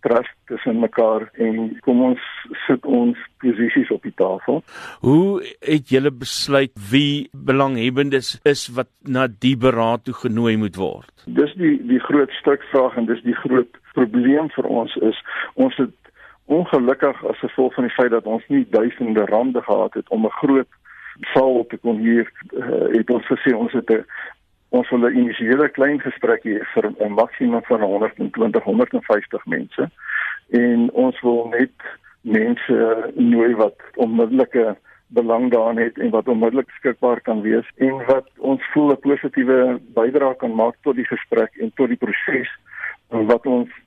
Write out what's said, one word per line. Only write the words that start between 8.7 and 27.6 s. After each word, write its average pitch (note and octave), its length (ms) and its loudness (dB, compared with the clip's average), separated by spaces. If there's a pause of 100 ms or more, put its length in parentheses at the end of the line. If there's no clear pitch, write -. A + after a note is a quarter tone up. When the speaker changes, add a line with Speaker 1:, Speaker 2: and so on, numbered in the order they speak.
Speaker 2:
na C3 240 0
die B2+ 300 0
beraad A#2 480 2
toe B2+ 100 -8
genooi A2+ 420 0
moet G#2 200 -2
word? E2+ 360 -8 (140)
Speaker 1:
Dis C3 280 0
die, D3+ 320 0
die B2 140 2
groot C#3+ 300 0
struikvraag C#3 680 0
en A#2 100 -2
dis A2+ 160 -4
die A#2 140 -2
groot B2 340 0 (220)
probleem B2+ 580 2
vir - 140 -4
ons A2+ 320 -2
is, - 260 0 (320)
ons - 220 0
het B2+ 140 0 (540)
ongelukkig C#3 800 0
as - 140 -4
gevolg B2+ 360 -2
van B2+ 100 0
die A#2 120 -4
feit B2 140 4
dat A2+ 140 0
ons A2 240 -4
nie C#3 220 2
duisende A2 540 0
rande A#2 380 0
gehad G2+ 320 0
het G#2+ 140 -8
om A2 180 0
'n G#2 40 2
groot C3+ 380 2 (640)
saal C3 360 4
te - 80 -12
kon A#2 220 -2
huur, A2+ 320 2 (300)
eh, - 380 0
het - 120 -2
ons - 140 0
gesê - 320 0
ons A2+ 160 -4
het A#2 180 -2
'n, A2 140 2 (640)
ons B2 220 0
wil A#2+ 180 2
'n B2 80 0
initiële B2 520 2
klein C#3 320 0
gesprek A#2 440 -2
hê G#2+ 160 -2 (140)
vir G#2+ 260 0
'n D3+ 120 -2
maksimum A#2 500 0